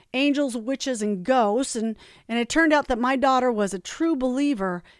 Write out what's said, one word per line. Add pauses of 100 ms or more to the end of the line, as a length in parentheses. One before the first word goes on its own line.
(140)
angels,
witches,
and
ghosts.
And, (320)
and
it
turned
out
that
my
daughter
was
a
true
believer (180)